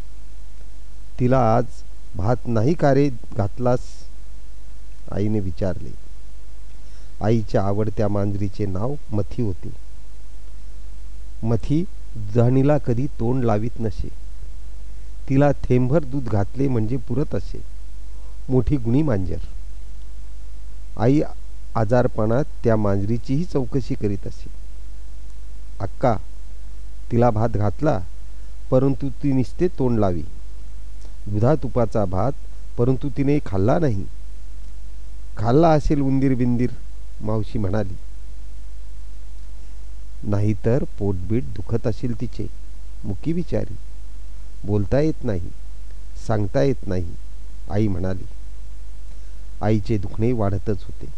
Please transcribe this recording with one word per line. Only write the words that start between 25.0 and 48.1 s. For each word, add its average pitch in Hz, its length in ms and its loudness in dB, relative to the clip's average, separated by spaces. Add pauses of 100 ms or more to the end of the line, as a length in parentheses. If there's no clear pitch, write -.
"अक्का, 107 360 0 (960)
तिला 120 180 4
भात 110 180 2
घातला, 104 520 0 (680)
परंतु 135 380 2
ती 139 240 0
नुसते 131 360 0
तोंड 123 300 0
लावी. 92 240 2 (1040)
दुधा 104 280 2
तुपाचा 117 500 0
भात, 95 280 0 (440)
परंतु 127 400 2
तिने 143 300 2
खाल्ला 104 320 2
नाही." 120 260 2 (1300)
"खाल्ला 127 320 4
असेल 151 320 4
उंदीर 135 340 2
बिंदीर," 120 360 2 (500)
मावशी 107 380 0
म्हणाली. 98 360 0 (2250)
"नाहीतर 107 640 2 (140)
पोटबीट 101 460 0
दुखत - 420 0
असेल 120 340 0
तिचे, 107 260 -2 (580)
मुकी 104 280 -2
बिचारी. 151 420 0 (880)
बोलता 104 360 2
येत 156 240 0
नाही, 95 260 0 (760)
सांगता 107 360 2
येत 139 240 0
नाही," 90 280 0 (560)
आई 107 180 2
म्हणाली. 92 360 0 (1400)